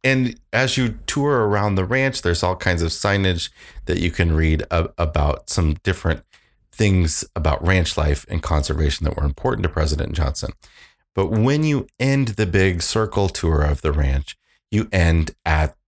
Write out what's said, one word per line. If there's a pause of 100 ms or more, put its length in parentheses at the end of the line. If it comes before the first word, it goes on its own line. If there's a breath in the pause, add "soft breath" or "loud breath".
and (120)
as
you
tour
around
the
ranch,
there's
all
kinds
of
signage (340 loud breath)
that
you
can
read
a-,
about
some
different (500 soft breath)
things (120)
about
ranch
life
and
conservation
that
were
important
to
President
Johnson. (640 loud breath)
But
when
you (120)
end
the
big
circle
tour
of
the
ranch, (320)
you
end (120)
at (120)